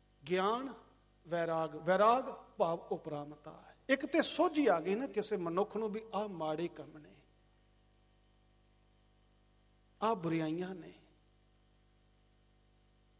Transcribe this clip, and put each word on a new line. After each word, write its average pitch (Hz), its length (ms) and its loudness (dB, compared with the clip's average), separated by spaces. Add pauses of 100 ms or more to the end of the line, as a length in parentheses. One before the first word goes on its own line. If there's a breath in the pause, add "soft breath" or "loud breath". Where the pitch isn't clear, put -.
(320)
ਗਿਆਨ, 220 440 0 (540)
ਵੈਰਾਗ। 160 480 0
ਵੈਰਾਗ 208 480 6 (320)
ਭਾਵ 170 220 2
ਉਪਰਾਮਤਾ। 147 840 -8 (260)
ਇੱਕ 269 180 4
ਤੇ 320 160 4
ਸੋਝੀ 302 440 2
ਆ 175 140 6
ਗਈ 180 140 0
ਨਾ 254 120 -2
ਕਿਸੇ - 300 -4
ਮਨੁੱਖ 180 400 0
ਨੂੰ 214 160 -2
ਵੀ 220 100 -6 (120)
ਆਹ 208 140 -2
ਮਾੜੇ 160 400 -4
ਕੰਮ 151 300 -16
ਨੇ, 151 160 -20 (3000)
ਆਹ 226 120 2
ਬੁਰਾਈਆਂ 165 600 -2
ਨੇ, 165 180 -14 (2250)